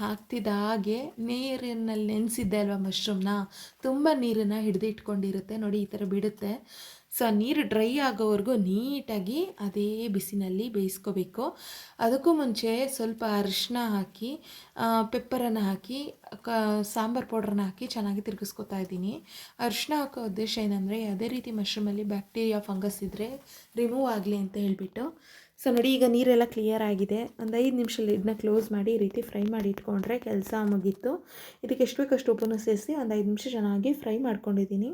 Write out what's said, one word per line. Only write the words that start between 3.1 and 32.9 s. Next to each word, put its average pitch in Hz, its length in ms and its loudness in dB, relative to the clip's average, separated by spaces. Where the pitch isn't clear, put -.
ತುಂಬ 277 320 4
ನೀರನ್ನು 220 480 2
ಹಿಡಿದು 214 240 2
ಇಟ್ಕೊಂಡಿರುತ್ತೆ. 196 680 -4
ನೋಡಿ 208 220 0
ಈ 202 60 0
ಥರ 202 200 -6
ಬಿಡುತ್ತೆ. 202 480 -2
So 247 60 2
ಆ 226 60 4
ನೀರು 233 380 2
ಡ್ರೈ 220 300 2
ಆಗೋವರೆಗೂ 220 560 2
ನೀಟಾಗಿ 226 920 0
ಅದೇ 208 480 -2
ಬಿಸಿನಲ್ಲಿ 196 600 -2
ಬೇಯಿಸ್ಕೋಬೇಕು. 196 760 -4
ಅದಕ್ಕೂ 269 360 4
ಮುಂಚೆ 240 540 2
ಸ್ವಲ್ಪ 226 360 -4
ಅರಿಶಿನ 202 420 0
ಹಾಕಿ, 214 500 -2
ಆ, 226 260 2
ಪೆಪ್ಪರನ್ನು 240 580 -2
ಹಾಕಿ, 226 600 -4
ಕ-, - 60 -10
ಸಾಂಬಾರ್ 226 440 -2
ಪೌಡ್ರನ್ನ 202 340 0
ಹಾಕಿ 196 260 -4
ಚೆನ್ನಾಗಿ 202 340 -2
ತಿರುಗಿಸ್ಕೊತಾ 202 580 -6
ಇದ್ದೀನಿ. 185 460 -4
ಅರಿಶಿನ 240 380 -2
ಹಾಕೋ 269 280 -4
ಉದ್ದೇಶ 214 340 -4
ಏನಂದರೆ 202 440 0
ಯಾವುದೇ 208 260 -2
ರೀತಿ 247 220 -6
ಮಶ್ರೂಮಲ್ಲಿ 208 540 -2
ಬ್ಯಾಕ್ಟೀರಿಯಾ, 208 560 -2
ಫಂಗಸ್ 202 420 -4
ಇದ್ದರೆ 202 260 -6
ರಿಮೂವ್ 240 360 2
ಆಗಲಿ 208 240 0
ಅಂತ 196 200 -4
ಹೇಳ್ಬಿಟ್ಟು. 196 480 -2
So 247 140 4
ನೋಡಿ 254 200 6
ಈಗ 247 140 4
ನೀರೆಲ್ಲ 240 360 6
ಕ್ಲಿಯರ್ 220 380 0
ಆಗಿದೆ. 208 420 0
ಒಂದು 220 160 -2
ಐದು 254 200 4
ನಿಮಿಷ 233 240 0
ಲಿಡ್ನ 208 320 2
ಕ್ಲೋಸ್ 214 400 2
ಮಾಡಿ 208 220 2
ಈ - 20 4
ರೀತಿ 208 260 0
ಫ್ರೈ 208 200 -4
ಮಾಡಿ 208 260 0
ಇಟ್ಕೊಂಡ್ರೆ 202 500 -2
ಕೆಲಸ 214 360 -4
ಮುಗೀತು. 202 640 0
ಇದಕ್ಕೆ 254 200 2
ಎಷ್ಟು 262 180 2
ಬೇಕಷ್ಟು 262 300 4
ಉಪ್ಪನ್ನು 220 260 0
ಸೇರಿಸಿ 220 360 0